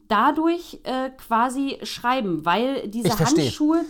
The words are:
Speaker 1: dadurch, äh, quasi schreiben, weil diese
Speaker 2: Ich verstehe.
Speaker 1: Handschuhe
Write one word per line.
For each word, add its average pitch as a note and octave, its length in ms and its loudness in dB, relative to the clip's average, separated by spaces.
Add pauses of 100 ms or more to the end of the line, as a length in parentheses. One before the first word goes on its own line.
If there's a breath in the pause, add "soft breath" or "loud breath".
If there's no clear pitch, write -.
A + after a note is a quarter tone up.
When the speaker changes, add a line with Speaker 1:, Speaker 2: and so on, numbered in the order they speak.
Speaker 1:
dadurch, D#4+ 720 0
äh, C4 260 -4
quasi C4 760 -2
schreiben, G#3 600 -2
weil A#3 440 0
diese A3+ 200 -2
Speaker 2:
Ich A#3 60 2
verstehe. G#3 300 4
Speaker 1:
Handschuhe D#4 460 2